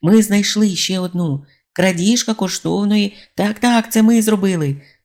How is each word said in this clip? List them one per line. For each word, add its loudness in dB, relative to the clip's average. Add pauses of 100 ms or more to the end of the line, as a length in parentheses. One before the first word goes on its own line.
Ми 4
знайшли 0
ще -4
одну. -4 (280)
Крадіжка 0
коштовної. -2 (220)
Так, -4
так, 0
це 2
ми 4
зробили 0 (240)